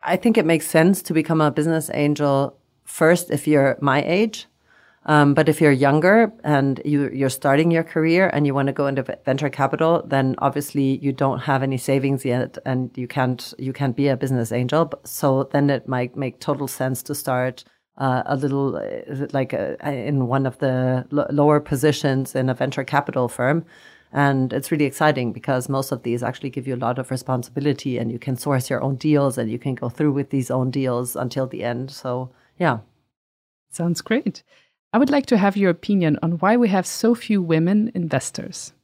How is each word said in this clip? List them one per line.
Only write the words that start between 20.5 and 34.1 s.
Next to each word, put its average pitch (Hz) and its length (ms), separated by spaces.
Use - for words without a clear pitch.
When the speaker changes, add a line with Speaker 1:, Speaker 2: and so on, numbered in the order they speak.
Speaker 1:
the 127 520
l-, 143 200
lower 147 300
positions 143 760
in 131 160
a 127 40
venture 135 300
capital 135 440
firm. 147 360
And 135 420
it's - 180
really 151 140
exciting 131 480
because 127 360
most 135 220
of 127 140
these 120 180
actually 123 280
give 127 180
you 127 80
a - 0
lot 123 240
of 127 100
responsibility 131 880
and 120 140
you 120 60
can 131 180
source 131 340
your 131 100
own 135 140
deals 139 420
and 117 140
you 117 80
can 131 160
go 123 140
through 147 240
with 139 180
these 131 220
own 131 180
deals 123 460
until 127 320
the - 160
end. 123 260
So, 127 400
yeah. 147 220
Speaker 2:
Sounds 170 300
great. - 440